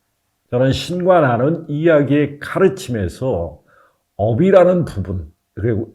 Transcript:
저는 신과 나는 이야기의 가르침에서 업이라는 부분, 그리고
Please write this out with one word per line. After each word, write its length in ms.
저는 200
신과 480
나는 480
이야기의 720
가르침에서 1200
업이라는 680
부분, 460
그리고 400